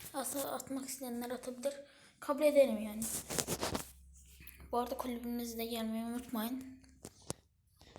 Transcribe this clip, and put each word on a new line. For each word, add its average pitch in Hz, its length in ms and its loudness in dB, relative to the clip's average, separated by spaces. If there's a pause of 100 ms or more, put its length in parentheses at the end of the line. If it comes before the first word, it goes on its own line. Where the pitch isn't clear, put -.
(140)
asa-, 277 380 -2
atmak 269 380 -4
isteyenler 240 400 -4
atabilir. 247 440 -4 (460)
Kabul 277 220 0
ederim 277 380 8
yani. 220 240 -4 (1700)
Bu 240 60 2
arada 247 200 0
kulübümüze 240 600 -4
de 226 80 0
gelmeyi 226 380 -2
unutmayın. 240 760 -4 (1200)